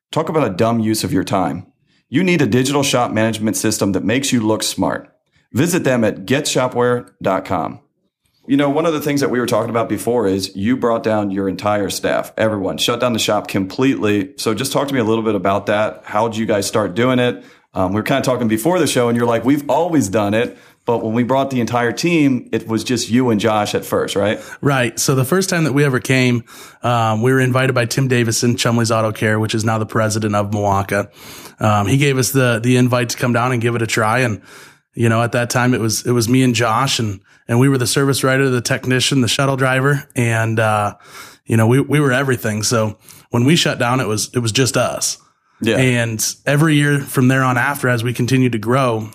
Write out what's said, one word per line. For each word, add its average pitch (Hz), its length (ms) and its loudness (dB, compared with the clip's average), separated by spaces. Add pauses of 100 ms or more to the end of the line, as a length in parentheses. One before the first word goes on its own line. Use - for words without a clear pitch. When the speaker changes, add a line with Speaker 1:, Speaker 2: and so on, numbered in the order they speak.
(120)
Speaker 1:
Talk - 160 -2
about 151 220 0
a 92 60 -8
dumb 117 240 0
use 110 240 0
of 95 100 -4
your 92 100 0
time. 90 440 -4 (420)
You 151 140 0
need 175 180 2
a 123 60 2
digital 127 340 0
shop 120 300 0
management 110 440 -2
system 107 360 -2
that 95 120 -2
makes 123 300 0
you 120 60 2
look 107 240 0
smart. - 520 -4 (360)
Visit 160 320 0
them 123 200 2
at 98 220 -2
get 139 200 0
shopware 123 680 0 (100)
dot 92 240 -2
com. 78 340 -6 (680)
You 139 100 2
know, 143 120 2
one 160 180 0
of 160 60 0
the 147 80 -4
things 143 200 0
that 123 80 0
we 123 100 0
were 120 60 0
talking 110 240 0
about 117 200 -2
before 110 380 0
is 95 280 -2
you 110 220 0
brought 113 260 0
down 107 280 0
your 98 180 -2
entire 101 400 -2
staff, 64 480 -4
everyone, 101 400 -2
shut 120 220 -2
down 123 140 0
the 104 60 -2
shop 104 280 -2
completely. 104 880 -2
So 113 180 -2
just 123 160 -6
talk 139 160 -2
to 139 60 -6
me 131 60 -2
a 117 40 2
little 110 200 0
bit 107 120 0
about 98 300 -2
that. 104 400 -2
How 110 220 0
did 107 100 -6
you 110 80 -2
guys 101 220 0
start 98 260 -2
doing 123 240 2
it? 123 260 -2 (300)
Um, 95 180 -2
we 107 80 0
were 113 40 -4
kinda 135 180 -2
talking 120 260 0
before 156 320 0
the 143 80 2
show 120 220 2
and 117 80 0
you're 117 100 2
like, 117 180 0
"We've 143 240 0
always 147 400 2
done 101 240 0
it." - 240 -2 (280)
But 117 180 0
when 110 100 -4
we 123 100 2
brought 135 260 0
the 127 100 -2
entire 120 320 0
team, 143 600 0
it 113 160 -4
was 110 160 -2
just 117 260 -4
you 123 220 2
and 101 100 2
Josh 107 320 0
at 90 100 -2
first, 82 320 -2
right? 101 240 0 (220)
Speaker 2:
Right. 131 380 0
So 143 160 0
the 131 100 2
first 185 240 0
time 170 140 0
that 127 100 -2
we 143 100 2
ever 127 160 2
came, 127 440 0 (400)
um, 113 400 0
we 131 100 4
were 131 60 4
invited 131 340 2
by 120 120 0
Tim 135 220 -2
Davison, 120 480 2
Chumley's 117 360 0
Auto 110 200 0
Care, 110 280 0
which 107 160 -2
is 107 100 -2
now 110 140 0
the 104 80 -4
president 110 480 0
of 104 160 0
Moaka. 101 580 0 (500)
Um, 104 280 2
he 135 100 2
gave 139 220 2
us 123 100 0
the, 123 320 2
the 123 160 4
invite 123 320 2
to - 80 -6
come 120 160 0
down 120 180 2
and 120 80 0
give 117 140 0
it 113 80 -2
a 110 60 -2
try. 113 320 0
And, 110 240 -2 (500)
you 117 160 2
know, 113 140 2
at 117 80 -2
that 123 180 0
time 123 240 2
it 107 80 0
was, 110 240 -2
it 123 60 0
was 117 180 2
me 131 140 4
and 123 100 4
Josh 120 460 0
and, 104 200 -4 (280)
and 117 120 2
we 135 80 6
were 135 120 2
the 120 80 0
service 139 360 0
writer, 135 280 2
the 123 100 0
technician, 127 600 0
the 113 60 2
shuttle 135 300 0
driver. 131 580 0
And, 113 440 0
uh, 107 380 0 (480)
you 113 120 0
know, 113 80 4
we, 127 140 4
we 143 200 0
were 139 120 2
everything. 120 500 -2
So 110 380 -2 (320)
when 120 120 2
we 151 120 4
shut 143 240 0
down, 127 220 0
it 95 60 -2
was, 107 280 -4
it 127 40 0
was 113 120 -2
just 127 260 0
us. - 400 -2 (440)
Speaker 1:
Yeah. 113 160 2
Speaker 2:
And 120 580 0 (100)
every 147 300 2
year 147 240 2
from 131 300 0
there 131 120 4
on 127 160 2
after, 135 300 -2
as 120 160 0
we 123 100 -2
continued 127 380 2
to 117 60 -4
grow, 113 580 0